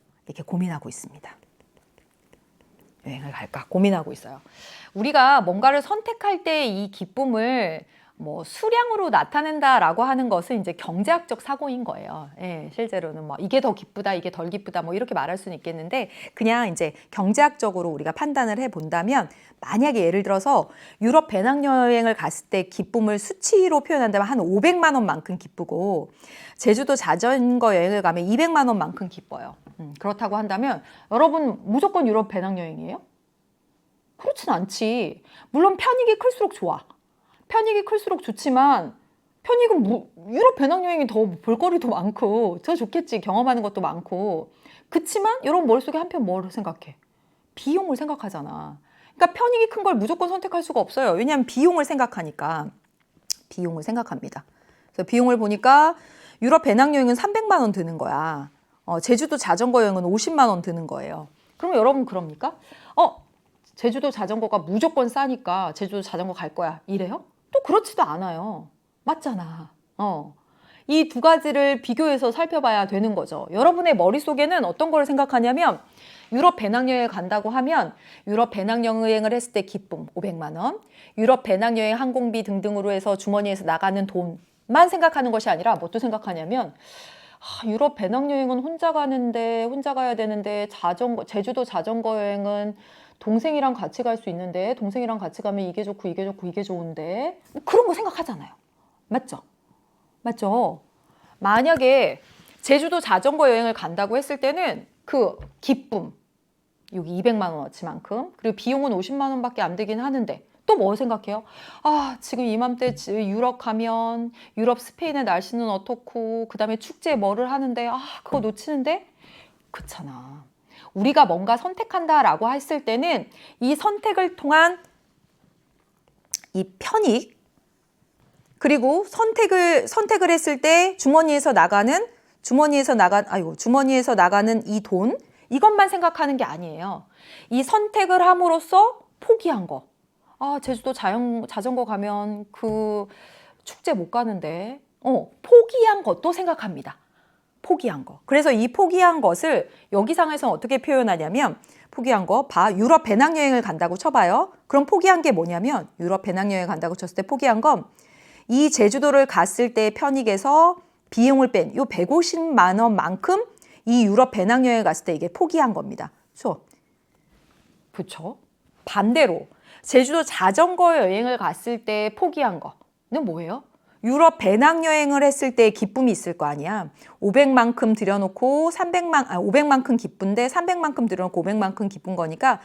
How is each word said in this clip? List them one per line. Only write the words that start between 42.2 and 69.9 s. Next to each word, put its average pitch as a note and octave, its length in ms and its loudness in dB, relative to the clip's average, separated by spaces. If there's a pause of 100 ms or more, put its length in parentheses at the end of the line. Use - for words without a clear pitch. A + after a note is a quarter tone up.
더 E4+ 120 -2
좋겠지, D#4+ 460 -4
경험하는 A#3+ 420 0
것도 G3+ 180 -6
많고. E3+ 720 -6 (380)
그치만 G#4 540 -2
여러분 D#4+ 220 2
머릿속에 B3+ 320 2
한편 E4+ 260 -4
뭐를 F#3 260 -4
생각해? E3 460 -12 (580)
비용을 E4 420 -2
생각하잖아. D#3 840 -12 (360)
그러니까 F4 240 2
편익이 A#4+ 300 2
큰 G#4+ 140 -8
걸 F#4 120 2
무조건 D#4 340 -2
선택할 F#4 340 -6
수가 D4+ 180 -2
없어요. A#3 320 0
왜냐하면 B3 340 0
비용을 D#4+ 380 2
생각하니까. D#3+ 840 -6 (760)
비용을 E3+ 340 -8
생각합니다. A#3 640 -10 (480)
그래서 F#3 140 -6
비용을 B3 320 2
보니까 B3+ 580 4 (460)
유럽 D#4 200 4
배낭여행은 C4 520 4
삼백만 G4+ 460 0
원 A3 120 2
드는 E3 260 -6
거야. D3 520 -4 (340)
어, E3+ 160 -4
제주도 B3+ 360 2
자전거 A#3+ 460 2
여행은 F#3+ 220 2
오십만 A#3+ 440 2
원 F3+ 140 -2
드는 E3 240 -6
거예요. D3+ 420 -12 (280)
그러면 E4+ 220 0
여러분 C4 260 4
그럽니까? F3+ 520 -8 (400)
"어, - 280 2 (500)
제주도 B3+ 360 -2
자전거가 G#3+ 480 -4
무조건 A#3 500 0
싸니까 A#3 680 -4
제주도 G3+ 280 -8
자전거 F#3 300 -8
갈 E3+ 220 -12
거야." E3 320 -6
이래요? G3 380 -6 (260)
또 C5+ 120 2
그렇지도 G4 400 0
않아요. F3 640 -6 (360)
맞잖아. F3+ 640 -8 (260)